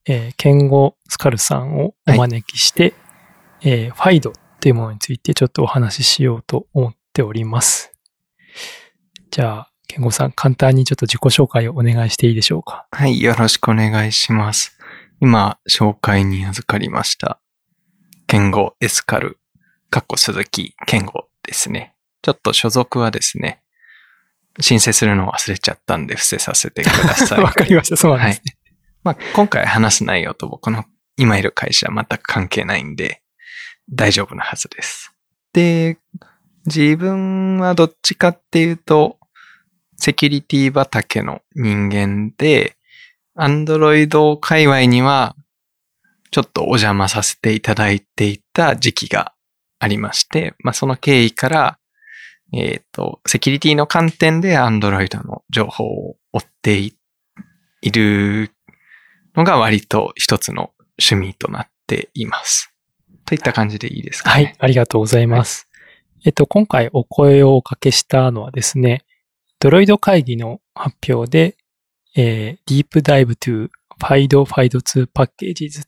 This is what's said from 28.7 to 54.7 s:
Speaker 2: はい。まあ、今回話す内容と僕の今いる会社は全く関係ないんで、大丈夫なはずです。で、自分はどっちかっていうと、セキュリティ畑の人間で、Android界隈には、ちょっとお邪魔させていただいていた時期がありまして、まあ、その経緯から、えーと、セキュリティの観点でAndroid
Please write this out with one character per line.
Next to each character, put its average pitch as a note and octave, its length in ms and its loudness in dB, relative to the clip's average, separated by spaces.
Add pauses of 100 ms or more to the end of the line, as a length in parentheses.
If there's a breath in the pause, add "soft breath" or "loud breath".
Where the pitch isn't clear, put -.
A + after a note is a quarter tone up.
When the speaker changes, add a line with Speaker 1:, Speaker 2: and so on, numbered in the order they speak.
Speaker 2:
は F3+ 80 -2
い。 - 60 -8
ま - 40 -20
あ、 - 140 -12
今 G#3 140 4
回 - 160 -2
話 A2 320 0
す - 80 -4
内 F#2+ 180 -2
容 E2 100 -8
と - 140 -12
僕 - 240 -8
の A2+ 140 -6 (320)
今 A2+ 200 4
い G2 40 0
る G2+ 100 -2
会 - 220 -6
社 - 160 0
は - 40 -8
全 - 240 -6
く - 60 -18
関 - 240 -4
係 - 160 -4
な F#2+ 140 -4
い E2 60 -6
ん D2 120 -12
で、 - 260 -8 (680 loud breath)
大 A2 240 0
丈 G2+ 100 -2
夫 - 100 -12
な F#2+ 100 -12
は - 120 -10
ず - 140 -12
で - 120 -18
す。 - 320 -14 (380)
で、 E3 480 0 (680 soft breath)
自 D3+ 300 2
分 F#3+ 640 -2
は F3+ 160 0
ど E3 100 6
っ E3 160 -6
ち - 140 -4
か F3 140 2
っ F3 200 -4
て E3 140 2
い E3+ 80 0
う E3 60 -6
と、 D#3 420 2 (800 soft breath)
セ - 160 0
キ - 140 0
ュ - 20 0
リ C#3+ 120 -2
テ - 160 -2
ィ C3+ 160 2
畑 B2+ 480 -2
の - 200 -8 (120)
人 G#2 380 -2
間 G2+ 460 -2
で、 D3 400 0 (600 soft breath)
Android D3+ 1040 2
界 D#3+ 240 2
隈 C3+ 220 4
に B2 160 4
は、 C3+ 340 0 (960)
ち - 60 -2
ょ C#3 40 4
っ - 100 -6
と - 120 -4
お - 40 -2
邪 G#2+ 260 2
魔 G2 160 0
さ G#2 140 -4
せ - 160 -6
て A2 120 0
い A2 80 -2
た G#2+ 160 -2
だ G#2 160 0
い G2+ 80 0
て - 280 -4
い G2+ 120 -4
た D3 380 0
時 - 160 -2
期 - 160 -8
が - 240 -4 (460)
あ G#2+ 80 -2
り G2+ 100 -2
ま G#2 160 -8
し - 100 -2
て、 - 360 -4
ま B2+ 100 -4
あ、 A#2+ 40 -4
そ - 140 -4
の C3 80 -2
経 C3 280 2
緯 A2+ 100 0
か - 160 -4
ら、 D#3 300 0 (760 loud breath)
え - 240 -4
ー - 40 -14 (100)
と、 - 340 -8
セ - 140 -2
キ - 100 0
ュ C#3 40 0
リ C#3+ 60 -4
テ D3+ 100 0
ィ D3+ 60 4
の D3 120 0
観 E3 240 0
点 D#3+ 280 0
で F3+ 160 2
Android G#2 720 0